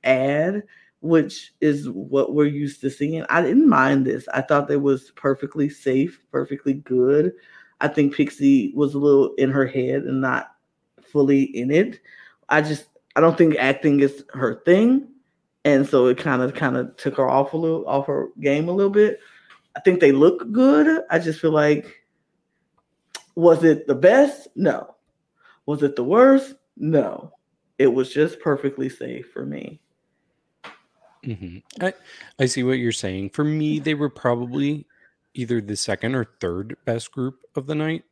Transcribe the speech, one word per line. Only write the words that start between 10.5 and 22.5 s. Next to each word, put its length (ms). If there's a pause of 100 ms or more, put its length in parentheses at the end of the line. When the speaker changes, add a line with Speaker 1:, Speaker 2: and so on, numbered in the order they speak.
Speaker 1:
fully 400
in 280
it. 300 (480)
I 140
just, 240 (280)
I 60
don't 160
think 200
acting 440
is 320
her 220 (100)
thing. 440 (580)
And 220
so 180
it 120
kinda, 340
kinda 460
took 180
her 120
off 260
a 20
little, 320
off 180
her 220 (120)
game 280
a 40
little 200
bit. 260 (580)
I 40
think 200
they 120
look 400
good. 580
I 80
just 220
feel 120
like, 500 (1300)